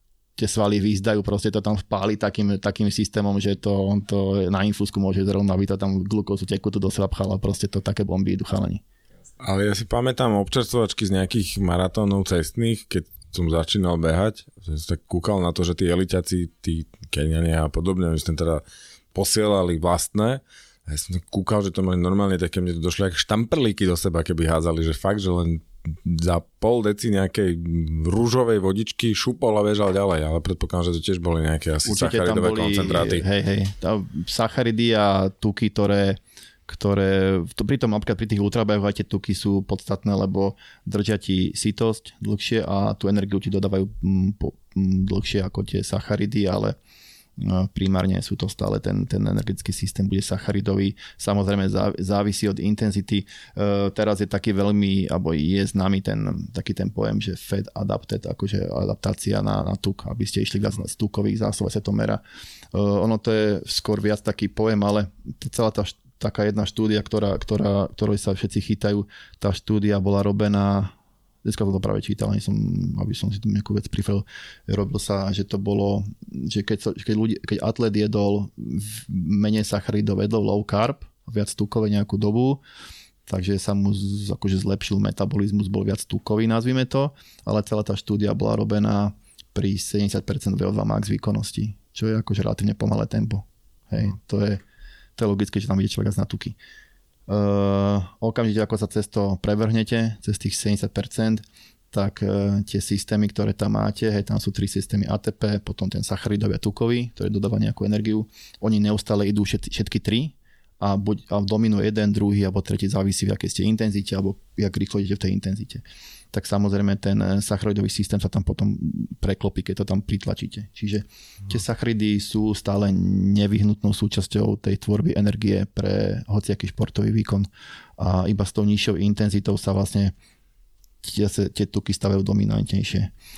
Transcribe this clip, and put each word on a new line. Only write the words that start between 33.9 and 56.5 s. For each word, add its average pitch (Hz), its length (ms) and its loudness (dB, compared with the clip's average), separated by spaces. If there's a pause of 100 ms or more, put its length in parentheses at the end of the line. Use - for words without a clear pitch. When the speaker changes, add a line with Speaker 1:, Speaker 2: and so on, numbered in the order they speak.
Speaker 1:
sacharidy 117 640 2
a 98 400 4
tuky, 107 400 0
ktoré, 101 480 2 (480)
ktoré 95 720 2
v 85 160 -6
to, 104 80 0
pri 131 160 0
tom 110 120 2
napríklad 104 240 0
pri 110 120 -4
tých 101 160 2
ultrabehoch 104 400 2
aj 101 160 0
tie - 80 -4
tuky 101 240 -2
sú 98 320 0
podstatné, 101 480 -2
lebo 98 400 2 (320)
držia 104 320 0
ti 92 360 0
sytosť - 680 -2
dlhšie 104 400 0
a 101 320 0
tú 98 160 -2
energiu 98 320 0
ti - 80 -4
dodávajú, 98 360 0
mm, 95 520 0
po, - 160 -4 (200)
mm, 95 320 2
dlhšie 98 400 0
ako 98 200 -4
tie 95 200 -4
sacharidy, 101 640 -2
ale, 101 240 0 (640)
no, 92 340 0
primárne 95 540 2
sú - 160 -6
to 98 80 -2
stále 101 320 -2
ten, 98 260 -2
ten 101 160 -2
energetický 101 540 -2
systém 98 340 -2
bude 98 140 0
sacharidový. 98 720 -2 (240)
Samozrejme 101 480 2
zá-, 101 320 0
závisí 101 480 0
od 101 160 -2
intenzity. 104 580 0
E, - 40 -8 (680)
teraz 104 320 0
je - 20 -2
taký 98 300 0
veľmi, 98 560 2
alebo 82 240 0
je 87 320 2
známy 95 340 0
ten, 101 540 -4